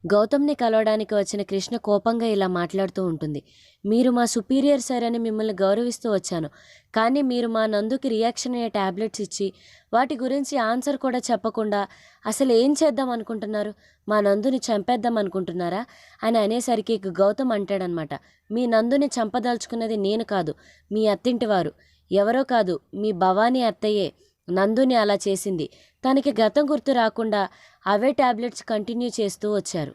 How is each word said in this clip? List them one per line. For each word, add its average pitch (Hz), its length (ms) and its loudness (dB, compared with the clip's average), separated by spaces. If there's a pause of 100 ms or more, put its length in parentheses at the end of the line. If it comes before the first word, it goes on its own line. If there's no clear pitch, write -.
గౌతమ్ని 247 480 2
కలవడానికి 220 600 0
వచ్చిన 202 280 -2
కృష్ణ 196 340 -4
కోపంగా 226 500 0
ఇలా 202 200 2
మాట్లాడుతూ 185 600 -2
ఉంటుంది. 151 360 -4 (440)
"మీరు 247 240 4
మా 240 140 2
సుపీరియర్ 262 560 0
సార్ 240 240 -4
అని 233 140 -2
మిమ్మల్ని 220 420 -2
గౌరవిస్తూ 220 520 0
వచ్చాను. 170 360 -2 (460)
కానీ 247 280 2
మీరు 240 260 0
మా 220 180 0
నందుకి 220 420 -2
రియాక్షన్ 240 460 -2
అయ్యే 233 140 -4
టాబ్లెట్స్ 202 520 -4
ఇచ్చి, 196 320 -6 (400)
వాటి 254 240 2
గురించి 269 420 -2
ఆన్సర్ 247 380 -2
కూడా 254 220 -2
చెప్పకుండా 214 720 -2 (380)
అసలు 247 260 0
ఏం 247 200 6
చేద్దాం 269 380 2
అనుకుంటున్నారు? 214 640 -6 (340)
మా 208 120 4
నందుని 208 360 2
చంపేద్దాం 233 600 0
అనుకుంటున్నారా?" 180 680 -4 (380)
అని 226 160 2
అనేసరికి 226 560 0
ఇక 196 140 -4
గౌతమ్ 208 440 2
అంటాడనమాట, 180 600 -4 (360)
"మీ 240 160 0
నందుని 240 400 4
చంపదలుచుకున్నది 233 880 -2
నేను 208 280 0
కాదు, 170 300 -2 (380)
మీ 214 140 2
అత్తింటి 233 400 0
వారు. 185 260 0 (400)
ఎవరో 214 300 2
కాదు, 220 380 0 (140)
మీ 208 180 -2
భవానీ 202 500 2
అత్తయ్యే 208 500 0 (380)
నందుని 220 440 2
అలా 208 200 4
చేసింది. 190 560 -4 (340)
తనకి 262 360 2
గతం 269 300 2
గుర్తు 277 220 0
రాకుండా 220 560 0 (380)
అవే 208 260 2
టాబ్లెట్స్ 240 520 0
కంటిన్యూ 226 440 -4
చేస్తూ 208 460 -2
వచ్చారు. 170 400 -4